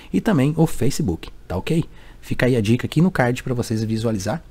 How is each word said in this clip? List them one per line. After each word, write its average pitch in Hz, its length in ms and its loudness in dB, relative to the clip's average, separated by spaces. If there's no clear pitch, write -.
e 196 80 2
também 151 380 2
o 156 80 6
Facebook, - 640 0
tá - 80 -6
OK? 160 300 0
Fica - 280 -2
aí 131 80 4
a 113 60 2
dica 113 260 2
aqui - 140 2
no 185 100 4
card 123 320 0
pra 131 100 -4
vocês 113 300 -2
visualizar. 110 680 -2